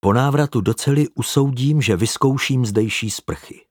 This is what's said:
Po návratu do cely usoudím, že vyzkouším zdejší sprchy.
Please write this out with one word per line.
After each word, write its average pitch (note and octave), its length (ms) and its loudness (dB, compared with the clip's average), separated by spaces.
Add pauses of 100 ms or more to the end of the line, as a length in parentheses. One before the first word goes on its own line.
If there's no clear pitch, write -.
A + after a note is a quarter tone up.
Po G2 120 2
návratu C3+ 480 2
do G#2 140 0
cely C#3+ 400 0
usoudím, C#3 680 0
že G2+ 140 2
vyzkouším B2+ 680 0
zdejší A2 440 -2
sprchy. - 500 -12 (100)